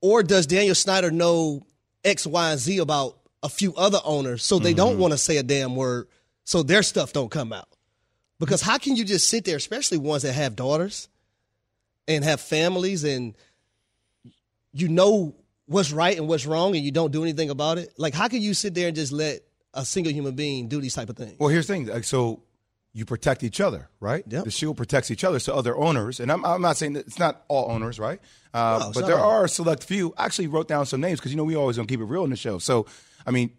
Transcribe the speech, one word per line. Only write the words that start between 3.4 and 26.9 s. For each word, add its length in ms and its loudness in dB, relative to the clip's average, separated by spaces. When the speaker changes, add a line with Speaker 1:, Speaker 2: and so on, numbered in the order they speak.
Speaker 1:
a 60 -4
few 280 -2
other 280 4
owners, 400 -2
so 140 4
they 160 4
don't 180 4
Speaker 2:
Mm-hmm. 100 0
Speaker 1:
wanna 160 4
say 200 2
a 40 0
damn 340 0
word, 300 -2
so 180 0
their 200 6
stuff 300 0
don't 180 -2
come 220 -4
out? 160 -14
Because 240 2
how 160 2
can 180 0
you 80 0
just 240 2
sit 160 0
there, 120 -2
especially 420 -2
ones 240 -2
that 120 -2
have 220 -2
daughters 520 -2
and 180 0
have 160 2
families, 640 0
and 300 -2
you 160 -2
know 460 4
what's 260 0
right 240 2
and 120 -4
what's 180 0
wrong, 300 2
and 80 -2
you 80 -2
don't 200 0
do 100 -2
anything 280 -2
about 280 0
it? 200 -12
Like, 160 -2
how 140 0
can 140 -2
you 120 0
sit 200 -4
there 140 0
and 80 -4
just 160 -4
let 280 -4
a 100 -6
single 280 -2
human 220 -4
being 340 -6
do 120 -4
these 140 -6
type 160 -8
of 60 -12
things? 220 -14
Speaker 2:
Well, 100 2
here's 180 4
the 80 -4
thing. 120 -4
Like, 180 -6
so 380 -2
you 100 -8
protect 400 -2
each 160 -4
other, 280 -2
right? 260 -4
Speaker 1:
Yep. 180 -6
Speaker 2:
The 60 -6
Shield 260 -4
protects 340 -2
each 140 -6
other, 140 2
so 160 -4
other 220 0
owners, 440 0
and 120 -2
I'm, 120 -2
I'm 180 0
not 140 2
saying 180 -4